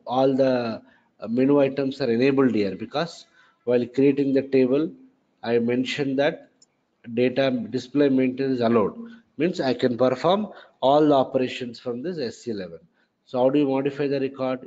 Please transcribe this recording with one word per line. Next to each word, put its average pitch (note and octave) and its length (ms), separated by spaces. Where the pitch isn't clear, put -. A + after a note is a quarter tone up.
all C3 300
the, B2 460
uh, G#2 80
menu C3+ 320
items C#3 400
are B2 100
enabled C3 420
here G2 220
because C#3 500
while B2 220
creating C3+ 480
the C3 80
table, C3 500
I A#2 160
mentioned B2+ 600
that D3+ 300
data B2+ 380
display C#3 400
maintenance C3 500
allowed. A2+ 380
Means E3+ 240
I B2+ 140
can A#2+ 220
perform D#3+ 520
all C#3+ 240
the D3 80
operations B2+ 680
from B2 220
this F3 160
S A#2 220
C A#2+ 120
eleven. F2+ 280
So B2+ 120
how B2+ 100
do C#3+ 100
you C#3+ 80
modify C#3 400
the C#3 120
record? C3 480